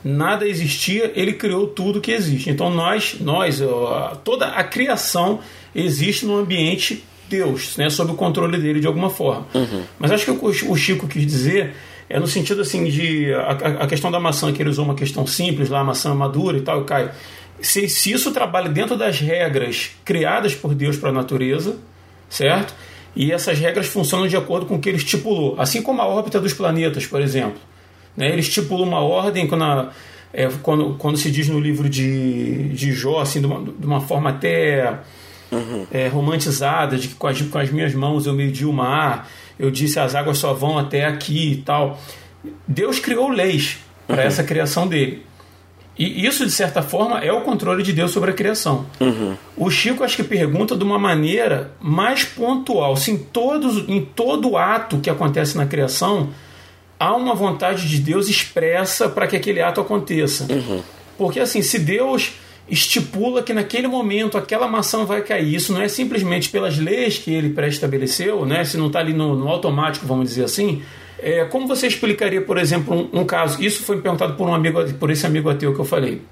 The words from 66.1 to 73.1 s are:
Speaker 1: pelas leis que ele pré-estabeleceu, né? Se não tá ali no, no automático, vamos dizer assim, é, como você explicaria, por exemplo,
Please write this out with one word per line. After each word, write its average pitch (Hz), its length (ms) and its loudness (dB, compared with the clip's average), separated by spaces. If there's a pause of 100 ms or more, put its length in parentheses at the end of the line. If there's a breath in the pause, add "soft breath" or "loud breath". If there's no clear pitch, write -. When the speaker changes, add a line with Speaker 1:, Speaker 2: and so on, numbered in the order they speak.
Speaker 1:
pelas 175 280 0
leis 208 400 0
que - 140 -4
ele 156 180 2
pré-estabeleceu, 147 960 0
né? 160 180 0
Se 160 140 -4
não 156 120 2
tá 160 100 0
ali 160 140 0
no, 156 220 2
no 131 140 0
automático, 156 560 0
vamos 131 240 0
dizer 120 160 0
assim, 170 360 0 (380 loud breath)
é, 170 260 2
como 262 220 -2
você 254 200 0
explicaria, 202 540 0
por 190 160 0
exemplo, 170 560 0